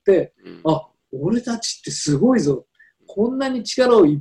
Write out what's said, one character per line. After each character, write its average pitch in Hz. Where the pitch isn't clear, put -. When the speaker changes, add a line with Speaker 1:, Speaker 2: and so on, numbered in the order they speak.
Speaker 1:
て、 175
Speaker 2:
う 90
ん。 85
Speaker 1:
あ、 156
俺 170
た 233
ち -
っ -
て 165
す 147
ご 240
い 214
ぞ。 139
こ 220
ん 262
な 269
に 254
力 247
を 190
い 147
っ 143